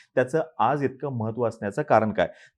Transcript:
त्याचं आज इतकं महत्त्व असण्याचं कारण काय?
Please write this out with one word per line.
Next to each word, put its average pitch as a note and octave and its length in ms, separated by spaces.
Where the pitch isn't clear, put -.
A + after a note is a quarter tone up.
त्याचं C3 260
आज C3+ 240
इतकं C3+ 300
महत्त्व A2+ 340
असण्याचं G#2 340
कारण A2 300
काय? F2+ 160